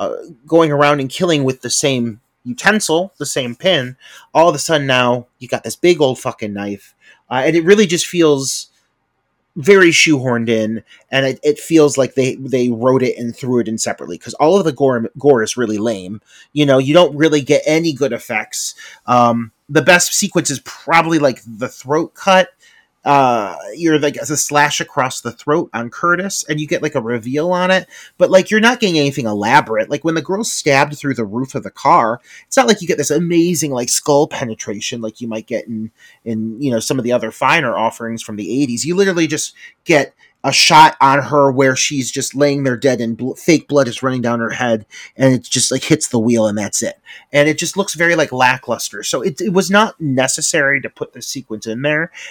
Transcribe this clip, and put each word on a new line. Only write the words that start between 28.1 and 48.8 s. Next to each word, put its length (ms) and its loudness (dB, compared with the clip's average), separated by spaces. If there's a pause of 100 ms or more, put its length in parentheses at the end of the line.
but, 140 2
like, 180 4
you're 120 2
not 180 2
getting 180 0
anything 300 0
elaborate. 640 0
Like, 140 -4
when 100 0
the 80 -2
girl's 300 -4
stabbed 440 0
through 180 -6
the 100 -4
roof 320 -6
of 80 -8
the 80 -14
car, 480 2 (260)
it's 100 -10
not 120 4
like 120 0
you 60 -12
get 120 -2
this 120 -4
amazing, 640 0
like, 160 -4
skull 400 2
penetration 720 -10
like 200 -10
you 60 -10
might 220 -10
get 180 -6
in, 240 -8 (340)
in, 380 -6
you 80 0
know, 80 0
some 180 -2
of 60 -4
the 80 -4
other 220 -2
finer 440 0
offerings 460 -4
from 140 -12
the 260 -4
eighties. 220 -4
You 100 -4
literally 320 0
just 260 -6 (320)
get 300 2 (300)
a 60 0
shot 500 6
on 200 4
her 320 2
where 240 2
she's 340 -4
just 240 -8
laying 300 0
there 120 0
dead 240 0
and 160 -4
bl-, 180 -6
fake 340 0
blood 180 2
is 160 -8
running 180 -2
down 200 -2
her 100 -4
head, 340 -2 (320)
and 160 4
it 120 0
just, 260 -2
like, 140 -2
hits 240 0
the 100 -2
wheel 300 2
and 100 -4
that's 240 -6
it. 160 -8 (340)
And 160 2
it 100 -2
just 180 -6
looks 180 -4
very, 220 0
like, 160 0
lackluster. 720 -2